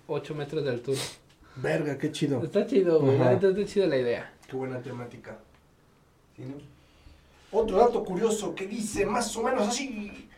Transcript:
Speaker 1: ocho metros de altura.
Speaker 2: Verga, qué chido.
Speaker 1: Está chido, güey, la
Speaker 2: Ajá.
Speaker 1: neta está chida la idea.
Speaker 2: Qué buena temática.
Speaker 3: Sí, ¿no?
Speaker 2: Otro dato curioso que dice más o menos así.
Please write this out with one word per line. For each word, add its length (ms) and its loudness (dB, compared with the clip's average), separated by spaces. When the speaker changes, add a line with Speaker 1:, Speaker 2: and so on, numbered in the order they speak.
Speaker 1:
ocho 260 -6
metros 300 -4
de 60 0
altura. 280 -2
Speaker 2:
Verga, 420 -2
qué 140 -2
chido. 320 0
Speaker 1:
Está 220 2
chido, 340 4
güey, 180 4
la 60 6
Speaker 2:
Ajá. 100 6
Speaker 1:
neta 140 4
está 160 2
chida 220 0
la 120 2
idea. 340 -2
Speaker 2:
Qué 80 -8
buena 240 -6
temática. 560 -12
Speaker 3:
Sí, 80 -16
¿no? 100 -10
Speaker 2:
Otro 240 2
dato 280 6
curioso 500 0
que 120 -6
dice 380 -2
más 320 -2
o 60 -2
menos 260 2
así. 680 -8